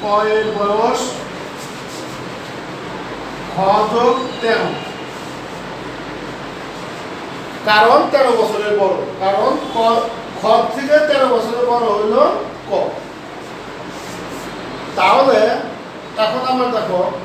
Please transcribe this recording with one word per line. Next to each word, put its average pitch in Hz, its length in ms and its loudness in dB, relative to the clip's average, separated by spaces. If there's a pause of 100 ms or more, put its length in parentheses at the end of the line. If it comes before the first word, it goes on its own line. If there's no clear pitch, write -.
ক - 20 -4 (300)
এর 220 100 2 (120)
বয়স 214 440 2 (2500)
খ - 40 -6 (360)
যোগ 240 240 4 (260)
তেরো, 226 280 2 (3000)
কারণ 226 300 8 (120)
তেরো 269 280 6
বছরের 208 420 2
বড়, 185 140 4 (260)
কারণ 196 300 2 (240)
ক, - 20 0 (600)
খ - 40 -8 (320)
থেকে 285 220 4 (120)
তেরো 262 240 4
বছরের 233 380 2
বড় 233 140 2 (100)
হইল 214 200 2 (540)
ক। - 20 -2 (2250)
তাহলে 269 420 6 (840)
এখন 240 180 0 (100)
আমরা 254 240 2
দেখো 185 260 0 (240)